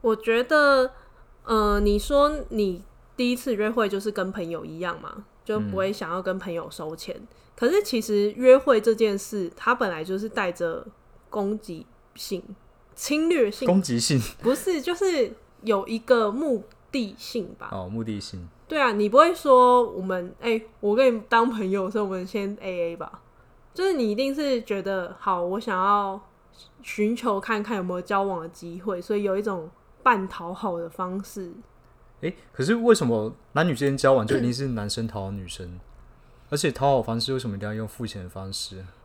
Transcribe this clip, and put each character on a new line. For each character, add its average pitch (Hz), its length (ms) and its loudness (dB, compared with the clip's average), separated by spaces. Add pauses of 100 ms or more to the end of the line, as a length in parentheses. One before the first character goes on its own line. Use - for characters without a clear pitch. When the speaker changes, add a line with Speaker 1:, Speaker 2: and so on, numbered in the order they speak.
Speaker 1:
我 226 120 4
觉 226 300 0
得， 277 480 4 (500)
呃， 208 380 2
你 208 180 4
说 285 520 2
你 196 340 -2 (320)
第 247 160 2
一 247 40 0
次 247 160 -4
约 214 160 0
会 226 200 0
就 196 100 -2
是 208 140 -4
跟 190 180 -4
朋 190 180 -8
友 160 160 -8
一 160 140 -12
样 170 240 -6
嘛， - 220 -14 (260)
就 214 80 0
不 202 180 -4
会 190 160 0
想 170 200 -6
要 185 100 -4
跟 190 160 -4
朋 190 140 -8
友 160 180 -6
收 156 240 -10
钱。 170 240 -12
Speaker 2:
嗯。 220 80 -18 (300)
Speaker 1:
可 240 120 2
是 403 140 4
其 247 180 0
实 208 360 2
约 254 200 10
会 269 240 4
这 220 140 2
件 208 240 2
事， 196 380 -6
它 - 180 2
本 220 160 0
来 160 140 -6
就 185 120 -4
是 208 120 -6
带 196 240 -4
着 165 340 -6 (420)
攻 208 300 -2
击 170 260 -14 (300)
性、 - 260 -8 (540)
侵 311 340 -2
略 262 220 4
性。 254 160 -4
Speaker 2:
攻 185 160 4
击 120 160 -2
性？ 127 220 2 (200)
Speaker 1:
不 247 140 2
是， 320 260 -2
就 339 140 -4
是 339 380 0 (300)
有 208 260 0
一 226 100 -4
个 226 320 4
目 262 320 -2 (300)
的 226 260 -4
性 190 400 -8
吧。 - 140 -12
Speaker 2:
哦， 95 180 -8
目 113 140 -6
的 107 160 -6
性。 87 280 -12 (200)
Speaker 1:
对 311 120 -2
啊， 254 120 2
你 208 160 2
不 220 80 4
会 339 180 8
说 247 560 6
我 - 100 -8
们， 185 400 -4
哎， 226 220 0 (160)
我 208 160 0
跟 254 180 6
你 220 160 -4
当 233 220 4
朋 214 180 -4
友， 190 220 -2
所 214 100 -2
以 202 40 0
我 196 40 -4
们 185 160 -6
先 202 360 -6
A 175 320 -4
A 170 40 -10
吧。 - 240 -14 (540)
就 349 80 -2
是 381 100 2
你 247 180 0
一 208 40 -2
定 269 180 0
是 269 300 0
觉 202 180 -4
得， 185 380 -4
好， 180 240 0
我 185 160 -2
想 226 180 -4
要 196 440 2 (640)
寻 214 340 -2
求 208 240 0
看 214 200 -2
看 214 160 -4
有 190 60 -2
没 180 120 -4
有 180 60 -4
交 196 220 0
往 185 200 -2
的 165 60 -12
机 170 320 -14
会， 185 220 -6
所 208 140 -2
以 202 80 -2
有 190 120 0
一 208 60 -2
种 185 260 -4 (360)
半 196 240 4
讨 175 260 -10
好 185 240 -4
的 170 100 -8
方 185 360 -6
式。 180 280 -12 (680)
Speaker 2:
诶， 175 160 -6 (160)
可 135 100 -6
是 185 120 2
为 233 200 6
什 151 120 2
么 113 280 0 (180)
男 160 140 2
女 156 80 0
之 117 80 -4
间 139 140 2
交 135 160 6
往 117 140 4
就 139 100 2
一 120 60 2
定 120 100 0
是 135 160 -4
男 107 200 -4
生 113 180 -4
讨 104 160 -8
好 98 80 -8
女 95 180 -10
生？ 90 320 -12 (720)
而 147 80 -2
且 147 120 0
讨 139 200 0
好 131 100 4
方 113 180 -4
式 131 140 -4
为 131 60 -2
什 123 100 -6
么 101 80 -6
一 95 40 -8
定 104 60 -6
要 107 80 -6
用 110 140 -6
付 117 180 -10
钱 101 160 -10
的 90 60 -12
方 95 240 -12
式？ 92 320 -10 (200)